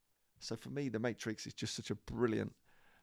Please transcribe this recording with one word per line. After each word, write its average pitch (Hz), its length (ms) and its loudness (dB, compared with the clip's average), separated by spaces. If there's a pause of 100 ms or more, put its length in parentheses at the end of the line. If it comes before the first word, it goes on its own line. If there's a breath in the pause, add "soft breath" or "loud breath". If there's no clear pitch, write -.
(380)
So - 160 -2
for 127 140 -8
me, 139 180 0
The 110 120 0
Matrix 110 460 0
is - 80 -8
just - 220 -4
such - 160 -4
a 104 40 2
brilliant 113 600 2 (480 soft breath)